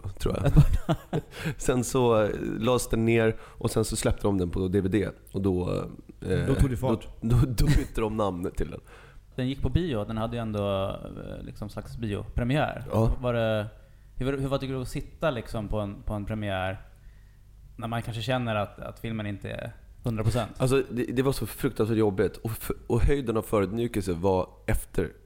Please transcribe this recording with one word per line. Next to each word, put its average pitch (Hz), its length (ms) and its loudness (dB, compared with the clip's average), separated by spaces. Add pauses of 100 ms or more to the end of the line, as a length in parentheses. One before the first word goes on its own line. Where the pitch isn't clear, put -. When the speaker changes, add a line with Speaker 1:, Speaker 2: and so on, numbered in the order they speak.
Speaker 1:
något, - 180 -10
tror - 160 0
jag. - 100 0
Speaker 2:
Ett - 80 6
par 147 100 12 (220)
dagar. - 360 -2 (180)
Speaker 1:
<laughs> 156 160 -4
Sen 127 280 0
så, 117 380 4
eh, 101 80 2 (280)
lades 117 300 2
den 113 160 2
ner 113 360 4
och - 300 -4
sen 113 140 2
så 110 120 -2
släppte - 260 0
de 101 160 2
den 90 120 2
på 92 180 0
D 98 120 4
V 92 80 0
D. 95 200 2 (240)
Och 98 100 -4
då, 92 420 0 (440)
eh, 90 180 2
Speaker 3:
Då 135 80 2
tog 139 160 4
det 120 60 -2
fart. 117 320 -2 (120)
Speaker 1:
då, 117 80 -4
då, 120 80 6 (100)
då 127 200 2
bytte 143 340 2
de 107 160 0
namn 95 400 0
till - 140 -2
den. - 100 -10 (560)
Speaker 2:
Den 127 120 -2
gick 131 140 -4
på 139 60 0
bio, 131 360 0
den 110 120 -6
hade 117 200 -2
ju 120 60 -4
ändå, 101 460 0
eh, 50 560 -10
liksom, - 240 -10
slags - 280 -12
biopremiär. 117 960 -2
Speaker 1:
Ja. 113 180 4 (100)
Speaker 2:
Var 123 140 -2
det, 110 320 0 (480)
hur, 135 240 -2
hur 135 100 -2
var 135 100 0
det 135 240 -4
att 123 60 -6
sitta, - 420 -4
liksom, 113 380 -6
på 107 120 -2
en, 101 220 -6
på - 120 -4
en 104 100 -6
premiär 98 560 -4 (960)
när 113 120 -8
man 113 140 -4
kanske 110 200 -6
känner 123 320 0
att, 101 260 -2
att - 180 -12
filmen 110 280 -6
inte 104 240 -8
är 113 220 -8 (320)
hundra 110 200 -2
procent? 110 340 0
Speaker 1:
Alltså, 131 320 4
det, 120 140 -2
det 123 180 0
var 135 100 2
så 123 140 -2
fruktansvärt 113 520 0
jobbigt. 104 380 2
Och - 140 -6
f-, - 200 -6 (160)
och 117 160 2
höjden 131 340 4
av 107 60 2
förödmjukelse 101 680 0
var 92 360 2 (180)
efter - 440 0 (160)